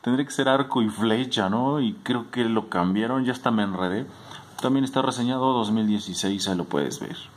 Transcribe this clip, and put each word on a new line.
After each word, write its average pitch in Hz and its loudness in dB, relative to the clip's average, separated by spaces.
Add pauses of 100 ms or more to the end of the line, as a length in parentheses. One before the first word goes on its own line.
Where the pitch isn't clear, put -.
Tendría 131 2
que 139 -12
ser 131 2
arco 135 2
y 107 2
flecha, 110 2
¿no? 131 0
Y 110 0 (100)
creo 120 -4
que 123 0
lo 110 2
cambiaron, 107 0
ya 123 0
hasta 123 0
me 107 2
enredé. 95 -2 (540)
También 135 2
está 135 0
reseñado 127 0
dos 110 2
mil 110 2
dieciséis, 95 -2
ahí 95 0
lo 85 -2
puedes 71 -2
ver. - -10 (200)